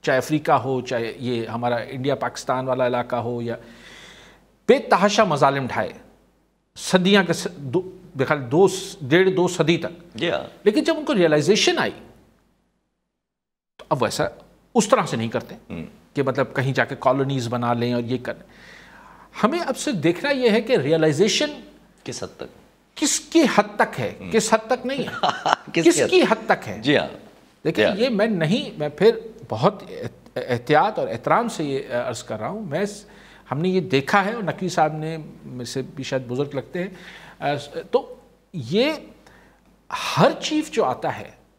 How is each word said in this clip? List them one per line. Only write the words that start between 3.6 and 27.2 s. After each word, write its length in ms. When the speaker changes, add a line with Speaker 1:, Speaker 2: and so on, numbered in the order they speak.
Speaker 1:
बेतहाशा 560
मजालिम 420
ढाए 280
सदियाँ 480
के 80
स-, 260
दो, 220
बेखल 200
दो, 320
डेढ़ 260
दो 200
सदी 280
तक। 140
Speaker 2:
जी 120
हाँ। 240
Speaker 1:
लेकिन 180
जब 140
उनको 140
रियलाइजेशन 680
आई 120
तो 140
अब 100
वैसा 280
उस 160
तरह 140
से 120
नहीं 120
करते 260
Speaker 2:
हम्म। 300
Speaker 1:
कि 80
मतलब 340
कहीं 160
जाके 220
कॉलोनीज 520
बना 280
लें 200
और 60
ये 180
करें। 260
हमें 180
अब 140
सिर्फ 240
देखना 320
ये 180
है 120
कि 160
रियलाइजेशन 680
Speaker 2:
किस 160
हद 60
तक, 200
Speaker 1:
किसकी 440
हद 420
तक 120
है, 260
Speaker 2:
हम्म। 100
Speaker 1:
किस 220
हद 80
तक 260
नहीं 180
है, 60
Speaker 2:
<laughs> 140
किसकी 60
हद 40
Speaker 1:
किसकी 360
हद 180
तक 120
है। 160
Speaker 2:
जी 160
हाँ। 140